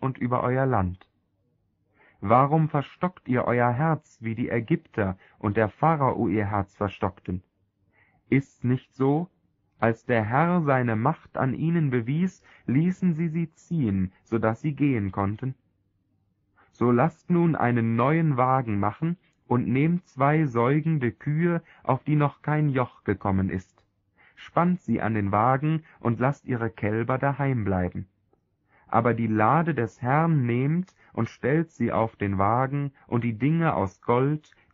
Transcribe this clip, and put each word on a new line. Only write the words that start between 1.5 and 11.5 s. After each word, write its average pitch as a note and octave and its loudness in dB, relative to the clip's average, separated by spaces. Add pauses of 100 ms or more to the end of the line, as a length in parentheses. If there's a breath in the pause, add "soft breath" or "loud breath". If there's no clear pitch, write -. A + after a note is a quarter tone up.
Warum C#3 4
verstockt - -6
ihr B2 0
euer A#2+ 2
Herz, D3+ -2
wie A2+ -6
die A#2 -4
Ägypter A2 -2 (200 soft breath)
und G#2+ -2
der A2 4
Pharao C#3 0
ihr G#2 0
Herz G2+ -4
verstockten? F#2+ -6 (880 soft breath)
Ist's - -2
nicht B2 -4
so, C#3+ -2 (520)
als A2+ 0
der A#2 2
Herr D#3+ 0
seine B2+ 0
Macht A#2+ -4
an C3 0